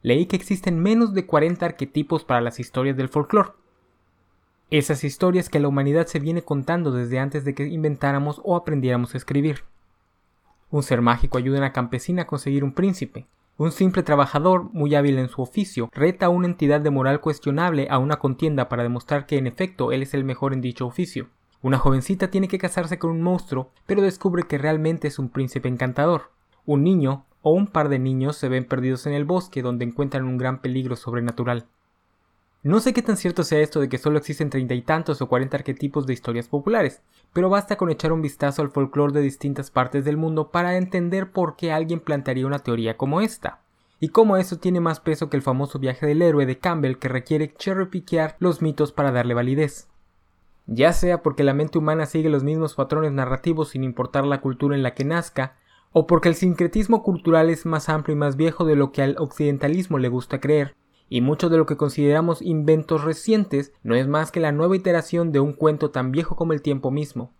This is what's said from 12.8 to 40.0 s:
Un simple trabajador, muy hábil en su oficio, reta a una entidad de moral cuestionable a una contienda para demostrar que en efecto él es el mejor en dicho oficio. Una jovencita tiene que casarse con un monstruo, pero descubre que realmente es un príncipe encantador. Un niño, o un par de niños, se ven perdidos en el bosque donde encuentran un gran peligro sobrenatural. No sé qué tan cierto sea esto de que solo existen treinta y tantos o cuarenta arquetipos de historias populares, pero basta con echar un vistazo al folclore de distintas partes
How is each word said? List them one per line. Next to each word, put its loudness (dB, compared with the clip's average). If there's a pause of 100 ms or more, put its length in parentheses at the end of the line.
Un 0
simple 2
trabajador, 2
muy 0
hábil 4
en -2
su -6
oficio, -4
reta 2
a 4
una 2
entidad 2
de 0
moral 2
cuestionable -2
a 2
una 0
contienda 0
para -2
demostrar -4
que -2
en 0
efecto -4
él -2
es -8
el 0
mejor -2
en -4
dicho -4
oficio. -6 (340)
Una 2
jovencita 2
tiene 0
que -4
casarse -4
con -2
un -2
monstruo, -2 (140)
pero 2
descubre 0
que -4
realmente 0
es -8
un -4
príncipe -4
encantador. 0 (340)
Un 2
niño, 2 (160)
o 2
un 4
par 0
de 0
niños, -2
se -4
ven 0
perdidos -2
en -2
el -2
bosque -2
donde -2
encuentran -4
un -2
gran -4
peligro -4
sobrenatural. -4 (960)
No 4
sé 0
qué 0
tan 0
cierto -2
sea 2
esto 0
de 0
que -4
solo 0
existen -4
treinta -4
y -2
tantos -2
o -4
cuarenta 0
arquetipos -4
de -2
historias -6
populares, 0 (320)
pero 2
basta 0
con 0
echar 0
un -2
vistazo -2
al -2
folclore 0
de 2
distintas -4
partes 0